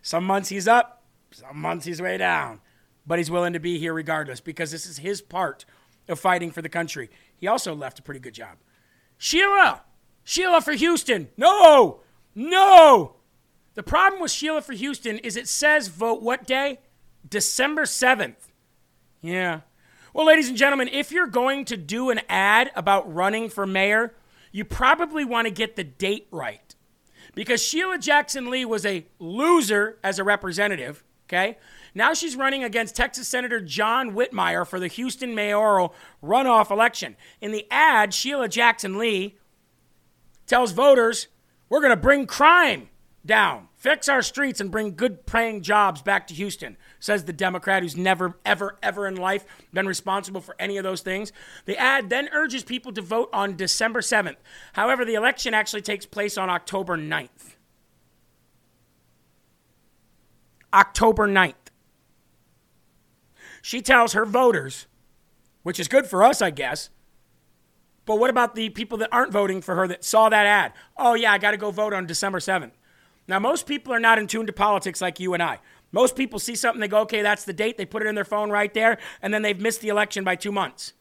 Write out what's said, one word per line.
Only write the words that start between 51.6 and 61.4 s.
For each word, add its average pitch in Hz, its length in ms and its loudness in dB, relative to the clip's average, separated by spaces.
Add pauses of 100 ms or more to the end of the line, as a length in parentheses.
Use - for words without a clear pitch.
The 196 120 -6
ad 262 320 0
then 277 220 -4
urges 294 320 -4
people 247 300 -12
to 214 80 -10
vote 220 320 -4
on 202 240 -4
December 220 440 -4
seventh. 185 360 -2 (360)
However, 247 300 0
the 226 120 -2
election 240 380 -2
actually 214 280 -2
takes 202 240 -8
place 208 320 -8
on 190 120 -4
October 180 460 -4
ninth. 151 640 -10 (3250)
October 208 540 4
ninth. 190 280 2 (2000)